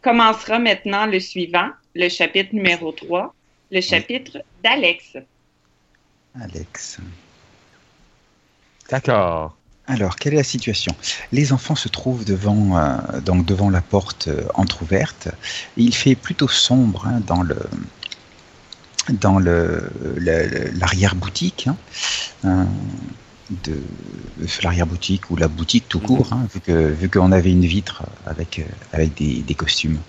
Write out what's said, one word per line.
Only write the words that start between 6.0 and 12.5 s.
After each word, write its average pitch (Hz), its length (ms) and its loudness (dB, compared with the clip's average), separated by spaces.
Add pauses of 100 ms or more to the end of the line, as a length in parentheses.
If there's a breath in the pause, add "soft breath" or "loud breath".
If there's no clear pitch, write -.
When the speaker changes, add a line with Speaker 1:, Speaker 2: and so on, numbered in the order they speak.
Speaker 2:
Alex. 87 680 -14 (1900)
Speaker 3:
D'accord. 90 680 0 (300)
Speaker 2:
Alors, 104 300 -2
quelle 147 180 -4
est 151 40 4
la 139 60 2
situation ? 110 500 -4 (380 loud breath)
Les 135 200 2
enfants 135 220 0
se - 140 -6
trouvent 123 360 -4
devant, 101 540 2